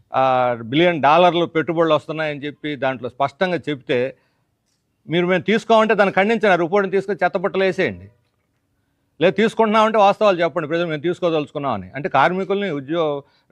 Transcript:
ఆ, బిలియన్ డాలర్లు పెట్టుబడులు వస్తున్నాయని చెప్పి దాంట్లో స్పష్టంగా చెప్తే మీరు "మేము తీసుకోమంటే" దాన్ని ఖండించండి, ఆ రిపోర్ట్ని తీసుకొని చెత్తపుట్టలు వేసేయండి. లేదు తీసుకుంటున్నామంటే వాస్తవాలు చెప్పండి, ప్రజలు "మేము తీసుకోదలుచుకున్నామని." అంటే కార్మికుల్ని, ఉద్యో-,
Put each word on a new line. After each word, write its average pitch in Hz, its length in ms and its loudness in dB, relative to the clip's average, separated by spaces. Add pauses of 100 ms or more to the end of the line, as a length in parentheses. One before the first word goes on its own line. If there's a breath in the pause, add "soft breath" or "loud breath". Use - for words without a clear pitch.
(140)
ఆ, 127 480 2
బిలియన్ 151 400 0
డాలర్లు 165 440 4
పెట్టుబడులు 160 480 0
వస్తున్నాయని 151 520 -6
చెప్పి 147 300 -8
దాంట్లో 127 340 -6
స్పష్టంగా 170 500 -4 (100)
చెప్తే 135 480 -4 (920)
మీరు 175 180 0
"మేము 180 160 0
తీసుకోమంటే" 220 500 2
దాన్ని 190 200 2
ఖండించండి, 214 340 0
ఆ 185 80 4
రిపోర్ట్ని 175 360 0
తీసుకొని 196 320 -4
చెత్తపుట్టలు 185 400 -2
వేసేయండి. 120 460 -4 (1120)
లేదు 185 140 2
తీసుకుంటున్నామంటే 220 640 2
వాస్తవాలు 196 440 2
చెప్పండి, 165 260 -4
ప్రజలు 170 200 -2
"మేము 156 140 -6
తీసుకోదలుచుకున్నామని." 143 920 -4
అంటే 143 140 -6
కార్మికుల్ని, 185 640 0
ఉద్యో-, 143 500 -4 (300)